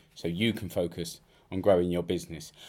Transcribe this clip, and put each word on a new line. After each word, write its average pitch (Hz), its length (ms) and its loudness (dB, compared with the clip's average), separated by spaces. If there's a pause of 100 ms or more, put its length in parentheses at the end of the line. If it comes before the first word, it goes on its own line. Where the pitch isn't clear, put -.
(140)
so - 140 -6
you 101 240 2
can 92 160 -6
focus 85 540 -4 (320)
on 95 80 -2
growing 90 280 6
your 87 140 0
business. 85 480 -6 (180)